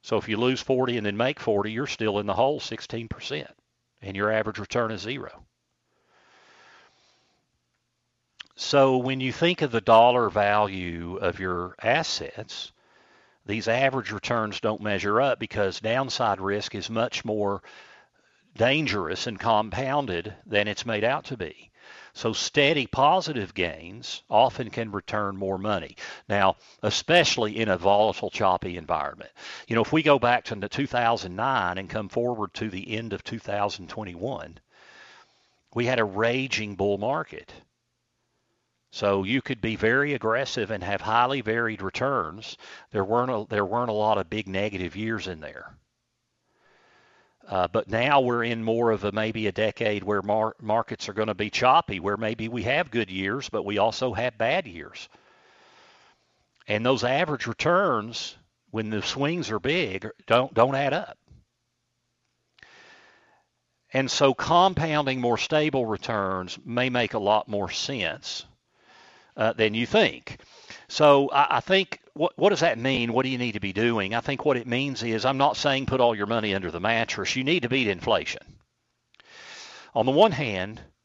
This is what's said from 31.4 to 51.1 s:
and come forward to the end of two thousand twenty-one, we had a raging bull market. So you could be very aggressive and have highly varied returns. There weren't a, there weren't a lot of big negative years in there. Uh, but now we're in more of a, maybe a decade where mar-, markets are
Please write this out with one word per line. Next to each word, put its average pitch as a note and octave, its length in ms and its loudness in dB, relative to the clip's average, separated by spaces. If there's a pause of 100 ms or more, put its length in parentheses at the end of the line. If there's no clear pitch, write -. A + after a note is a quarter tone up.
and F#2+ 100 -10
come G#2+ 200 -6
forward A#2+ 440 -2
to A2 160 -6
the F#2+ 260 -8
end A2+ 180 -6
of F#2+ 100 -10
two A2+ 160 -8
thousand G2+ 500 -4
twenty-one, F#2+ 720 -10 (1120)
we A#2+ 140 0
had B2+ 100 2
a A2+ 80 4
raging G#2+ 720 -2
bull G2 240 0
market. C3+ 520 -6 (1400)
So G2 320 0
you B2 180 0
could A#2+ 180 -8
be A2+ 160 -4
very C3+ 380 2
aggressive A#2 560 -2
and G2 140 -6
have G2 180 -4
highly B2 400 2
varied A2 400 -2
returns. G2+ 760 -4 (340)
There G2+ 120 0
weren't A#2+ 280 2
a, G#2+ 180 -2
there G#2 160 0
weren't A#2+ 240 -2
a G#2+ 40 -2
lot G#2+ 260 2
of F2 100 -6
big G#2+ 180 -6
negative F#2+ 480 -4
years G#2+ 320 -6
in E2 120 -10
there. - 360 -16 (1700)
Uh, F2+ 220 0
but G2+ 220 -2
now C3+ 320 4
we're A#2+ 220 0
in A#2 200 -4
more A2+ 280 2
of G2 120 0
a, G2+ 80 -2
maybe A2 360 -2
a F#2+ 40 0
decade G#2+ 520 -2
where G2+ 180 0
mar-, G#2+ 400 -2
markets A2 480 -4
are G2+ 40 -12